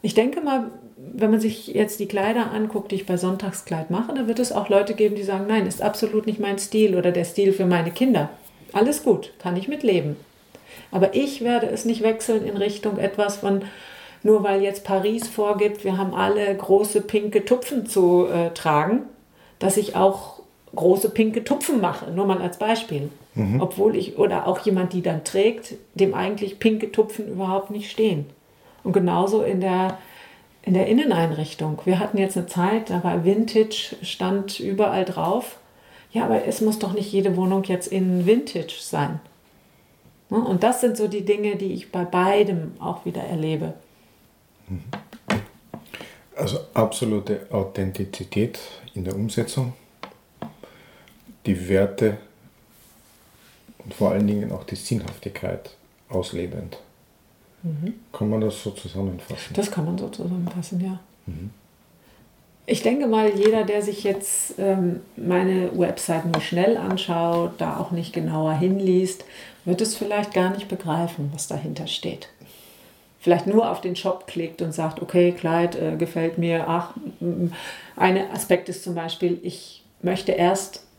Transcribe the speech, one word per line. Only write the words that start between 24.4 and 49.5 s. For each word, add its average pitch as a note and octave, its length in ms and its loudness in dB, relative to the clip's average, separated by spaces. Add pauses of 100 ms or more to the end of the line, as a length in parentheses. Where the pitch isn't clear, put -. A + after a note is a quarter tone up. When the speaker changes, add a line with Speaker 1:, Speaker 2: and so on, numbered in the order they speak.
Speaker 1:
auch F3+ 120 0
jemand, F#3 340 0
die F3+ 80 -2
dann D#3+ 220 -2
trägt, A3 520 0 (200)
dem F#3+ 180 4
eigentlich G3 460 -4
pinke A3 320 2
Tupfen A3 380 0
überhaupt F#3+ 420 -2
nicht G#3 180 -8
stehen. F3+ 360 0 (580)
Und F#3 80 -2
genauso F#3+ 520 4
in F#3+ 180 0
der, F#3 360 0 (680)
in F#3 100 2
der F3+ 140 4
Inneneinrichtung. E3 1000 2
Wir F#3 140 2
hatten G#3 180 0
jetzt G3 200 0
eine F3 100 -4
Zeit, G3+ 420 0
da F3+ 140 -2
war E3+ 200 0
Vintage, A3 800 2
stand G3 580 -4
überall F#3+ 460 0
drauf. F#3 520 -4 (540)
Ja, A3+ 140 0
aber A3 200 2
es - 160 -2
muss G#3+ 180 2
doch F#3 140 -2
nicht G#3 180 -2
jede G3 260 2
Wohnung F#3+ 260 2
jetzt F#3 240 -2
in F3+ 380 2
Vintage G3 540 0
sein. D#3 400 -4 (1080)
Ne? G3+ 100 0
Und F#3+ 240 2
das B3 180 4
sind B3 160 2
so G#3+ 100 0
die G3 180 -4
Dinge, G#3 300 2
die F#3 180 -4
ich - 180 -10
bei F3+ 140 -2
beidem F#3 720 4
auch - 260 -6
wieder - 180 -6
erlebe. D#3+ 500 -2 (920)
Speaker 2:
Mhm. F#2 160 -8 (1500)
Also C#3 240 -2 (140)
absolute G#2+ 800 0
Authentizität G2 1080 -4 (340)
in F#2+ 120 -8
der F#2 100 -6
Umsetzung, A#2+ 580 -4 (1700)